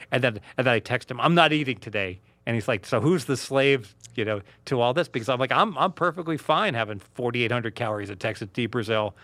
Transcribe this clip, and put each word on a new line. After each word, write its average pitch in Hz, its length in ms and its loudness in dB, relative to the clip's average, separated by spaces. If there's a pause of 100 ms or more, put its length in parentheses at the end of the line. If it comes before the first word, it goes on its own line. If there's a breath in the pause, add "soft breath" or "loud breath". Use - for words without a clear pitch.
(120 loud breath)
And 131 100 2
then, 110 180 0 (180 loud breath)
and 127 80 4
then 123 80 6
I 110 40 4
text - 320 -4
him, 123 120 -10
"I'm 156 120 4
not 156 200 6
eating 131 240 -2
today." 98 420 -6 (240 soft breath)
And 117 100 -2
he's 110 140 -2
like, 113 160 0
"So 117 160 0
who's 151 240 2
the 135 120 -2
slave, 135 600 0 (180)
you 110 120 -2
know, 104 160 -4 (240 soft breath)
to 135 160 0
all 120 100 4
this?" 165 160 0
Because 120 220 -4
I'm 123 100 0
like, 131 100 0
"I'm, 165 280 2
I'm 175 120 2
perfectly 165 460 -2
fine 165 380 0
having 107 240 -2
forty-eight 120 520 -2
hundred 117 260 -2
calories 107 340 -4
of 95 80 -12
Texas 110 340 -6
de 120 140 -2
Brazil. 107 580 -2